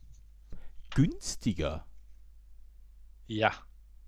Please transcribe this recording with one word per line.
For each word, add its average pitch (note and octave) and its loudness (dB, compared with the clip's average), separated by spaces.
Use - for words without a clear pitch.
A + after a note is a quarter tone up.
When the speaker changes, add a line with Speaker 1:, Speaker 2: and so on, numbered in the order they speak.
Speaker 1:
Günstiger? G2 4
Speaker 2:
Ja. G#2+ 8